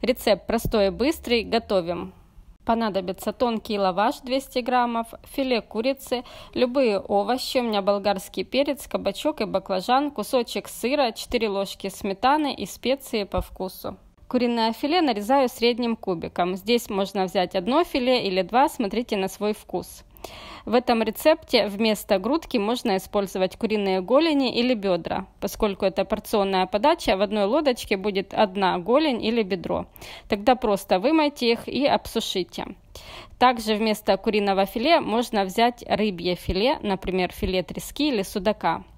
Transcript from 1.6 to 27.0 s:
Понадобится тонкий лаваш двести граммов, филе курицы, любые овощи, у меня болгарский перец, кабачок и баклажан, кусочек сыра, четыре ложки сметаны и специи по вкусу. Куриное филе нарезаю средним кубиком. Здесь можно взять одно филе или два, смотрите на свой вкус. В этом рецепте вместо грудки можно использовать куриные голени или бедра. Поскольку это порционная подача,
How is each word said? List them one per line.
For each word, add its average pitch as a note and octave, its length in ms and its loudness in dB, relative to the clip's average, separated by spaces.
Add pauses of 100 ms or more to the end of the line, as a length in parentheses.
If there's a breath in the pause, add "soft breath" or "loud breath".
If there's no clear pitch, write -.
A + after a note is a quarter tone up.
Понадобится G3+ 680 -2
тонкий A3+ 440 -2
лаваш G3 440 2
двести C4 400 -2
граммов, A#3+ 480 0 (160)
филе C4 360 0
курицы, B3 640 -4 (320 loud breath)
любые A#3+ 460 2
овощи, G#3 580 0
у B3 60 0
меня G#3+ 180 0
болгарский G3 640 0
перец, C#4 420 -2
кабачок G3+ 540 -4
и G#3+ 60 -2
баклажан, F#3+ 680 0
кусочек A3 560 -2
сыра, C4 420 0
четыре A3+ 380 -2
ложки G3 400 -4
сметаны C4 680 0
и - 100 -8
специи A#3+ 600 -2
по F#3 160 -2
вкусу. - 560 -10 (320)
Куриное A#3 440 2
филе D#4 300 0
нарезаю B3 460 2
средним A#3 480 0
кубиком. F3+ 580 -4
Здесь A3+ 340 0
можно G3 360 -2
взять F3+ 320 -2
одно A#3 260 2
филе B3+ 460 0
или F#3 140 0
два, A#3 260 4
смотрите A3+ 480 -2
на F#3+ 100 0
свой G#3 280 -4
вкус. - 500 -10 (600 loud breath)
В G#3 100 -4
этом A#3+ 280 2
рецепте A3+ 640 2
вместо G3+ 540 0
грудки C4 360 -2
можно G#3+ 400 0
использовать F#3+ 600 -2
куриные G3 440 0
голени C#4 560 2
или B3 180 2
бедра. F#3+ 520 -2 (140)
Поскольку G3+ 440 -2
это F#3+ 200 0
порционная G3 640 0
подача, A3+ 500 2